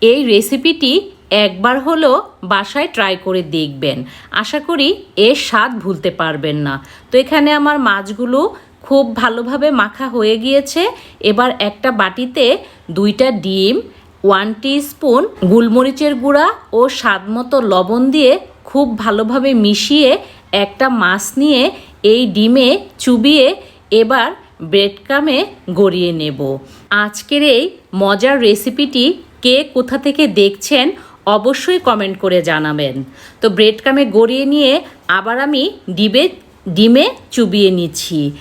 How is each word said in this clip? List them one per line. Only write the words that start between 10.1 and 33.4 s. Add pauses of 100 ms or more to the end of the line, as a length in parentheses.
হয়ে
গিয়েছে। (480)
এবার (100)
একটা
বাটিতে (520)
দুইটা (180)
ডিম, (480)
ওয়ান (140)
টিস্পুন (300)
গোলমরিচের
গুঁড়া (260)
ও (180)
স্বাদ (120)
মতো
লবণ (100)
দিয়ে (380)
খুব (160)
ভালোভাবে
মিশিয়ে (400)
একটা (160)
মাছ (140)
নিয়ে (420)
এই (140)
ডিমে (340)
চুবিয়ে (440)
এবার (420)
ব্রেড (100)
ক্রামে (400)
গড়িয়ে (100)
নেব। (640)
আজকের (120)
এই (320)
মজার (120)
রেসিপিটি (360)
কে (200)
কোথা
থেকে (160)
দেখছেন (400)
অবশ্যই
কমেন্ট
করে
জানাবেন। (460)